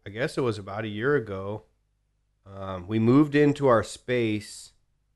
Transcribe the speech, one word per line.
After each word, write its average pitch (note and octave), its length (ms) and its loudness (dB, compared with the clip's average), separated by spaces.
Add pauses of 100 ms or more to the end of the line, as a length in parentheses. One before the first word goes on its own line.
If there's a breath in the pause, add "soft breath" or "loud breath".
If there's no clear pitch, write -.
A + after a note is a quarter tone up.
I G#2 40 -18
guess A#2+ 280 -6
it C#3+ 40 -2
was A2+ 160 -2
about G2+ 260 -10
a A2 40 -6
year A#2 280 -2
ago. G2+ 480 -6 (840)
Um, F#2+ 400 -12
we A2 120 -2
moved C3+ 360 6
into C#3+ 320 4
our A2+ 160 6
space, A2 920 -4 (440)